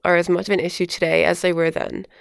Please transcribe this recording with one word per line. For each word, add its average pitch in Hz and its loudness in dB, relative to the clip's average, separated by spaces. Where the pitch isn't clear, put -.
are 180 4
as 175 2
much 180 0
of 202 -2
an 185 2
issue 180 -4
today 165 0
as 175 0
they 180 2
were 165 0
then, - -6